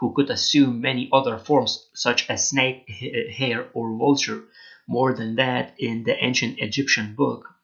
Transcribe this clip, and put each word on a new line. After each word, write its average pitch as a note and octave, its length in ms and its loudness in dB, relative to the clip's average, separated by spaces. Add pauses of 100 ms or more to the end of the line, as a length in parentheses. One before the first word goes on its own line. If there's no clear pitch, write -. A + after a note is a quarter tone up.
who A#2+ 120 -2
could C#3 160 2
assume B2 520 2
many B2+ 320 -2
other B2+ 240 2
forms, - 560 0
such - 360 -2
as A2 200 0
snake, C3 400 0
h-, A#2 480 -6
hare, B2 360 -2
or A2+ 240 -4
vulture. C#3 460 2 (420)
More B2 280 2
than A2+ 240 -4
that, B2+ 420 0
in A#2 240 -2
the A2+ 180 0
ancient B2 380 0
Egyptian A2 560 -2
book B2 320 -2 (160)